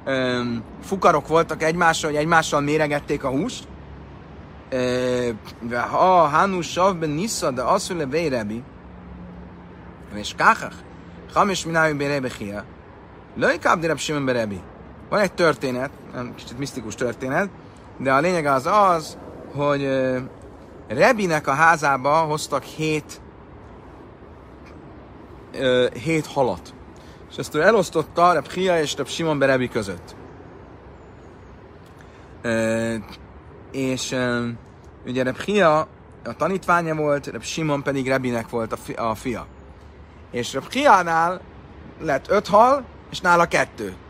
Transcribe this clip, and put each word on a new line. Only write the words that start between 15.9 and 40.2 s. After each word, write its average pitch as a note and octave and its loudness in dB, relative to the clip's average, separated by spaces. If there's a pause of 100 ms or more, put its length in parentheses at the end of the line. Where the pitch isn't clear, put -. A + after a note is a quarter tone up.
nem, A#2+ -10
kicsit - -14
misztikus B2 -8
történet, C3 -2 (500)
de C3+ 0
a C#3 6
lényeg E3+ 2
az C3+ 2
az, F3+ 2 (360)
hogy, C#3+ 0
ö, C3 0 (680)
Rebinek F3 2
a C#3 2
házába C#3+ 4
hoztak D3+ 0
hét, D#3 -6 (2250)
ö, B2+ 2
hét D3 -2
halat. A#2 -2 (560)
És - -14
ezt - -8
ő D3+ 2
elosztotta F3 4
Reb D3 0
Chia F3+ 2
és C#3+ -2
Reb C#3 -4
Simon D#3 -2
ben C3+ 4
Rebi B2+ 2
között. F#2+ -6 (2250)
Ö, A2+ 0 (760)
és, C3 -4
ö, A#2+ -2 (600)
ugye B2+ -2
Reb B2+ -2
Chia E3 4 (380)
a A#2 -8
tanítványa E3+ 0
volt, D3 0
Reb - -10
Simon D3 -2
pedig C3+ -2
Rebinek B2 0
volt A2+ -2
a A2+ -4
fi-, - -12
a A2+ -2
fia. A2+ -6 (840)